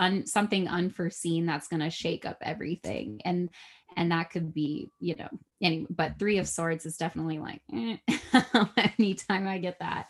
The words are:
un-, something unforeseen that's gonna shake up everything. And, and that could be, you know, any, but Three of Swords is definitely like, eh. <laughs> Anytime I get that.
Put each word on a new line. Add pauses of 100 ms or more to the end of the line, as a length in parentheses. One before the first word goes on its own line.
un-,
something
unforeseen
that's
gonna
shake
up
everything.
And, (480)
and
that
could
be,
you
know, (340)
any,
but
Three
of
Swords
is
definitely
like, (100)
eh. (360)
<laughs>
Anytime
I
get
that.